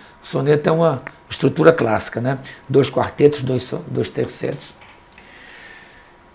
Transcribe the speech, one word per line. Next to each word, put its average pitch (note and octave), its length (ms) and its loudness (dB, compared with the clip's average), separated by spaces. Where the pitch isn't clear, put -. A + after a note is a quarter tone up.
soneto D3 460 0
é - 20 4
uma D#3+ 300 2
estrutura D#3 440 4
clássica, A2+ 480 -2
né? C3 180 -2
Dois C3+ 200 4
quartetos, C#3+ 540 2
dois B2+ 200 -2
so-, - 260 -10
dois B2+ 200 -4
tercetos. - 640 -8